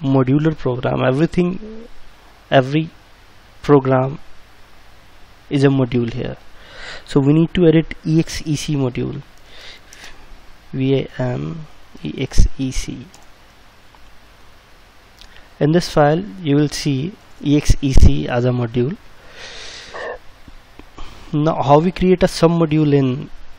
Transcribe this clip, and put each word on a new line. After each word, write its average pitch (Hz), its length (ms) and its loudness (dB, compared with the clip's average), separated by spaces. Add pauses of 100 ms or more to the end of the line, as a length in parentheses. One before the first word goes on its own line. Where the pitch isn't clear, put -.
modular 135 540 2
program. 127 460 -4
Everything, 180 840 -2 (640)
every 143 400 0 (720)
program 131 560 2 (1300)
is 139 160 0
a 143 40 6
module 123 440 0
here. - 240 -8 (680)
So - 160 0
we 139 120 4
need 160 220 2
to 180 120 4
edit 160 280 2 (100)
E 160 160 2
X - 260 -6
E 151 100 -2
C - 180 -6
module, 131 480 -4 (1500)
V 135 220 0
A - 260 -4
M 147 460 -6 (360)
E - 140 -10
X - 300 4 (120)
E 131 120 -4
C. 123 360 -10 (2500)
In 147 140 2
this 170 160 0
file, 156 360 2 (180)
you 143 140 0
will 147 120 2
see 143 440 -4 (300)
E 147 140 2
X - 240 4
E 135 120 -2
C 139 360 8
as 123 160 0
a 127 60 2
module. 123 460 -2 (2250)
Now, 156 300 0
how 143 180 6
we 180 100 0
create 185 320 2
a 185 40 2
submodule 156 680 2
in 135 360 0 (280)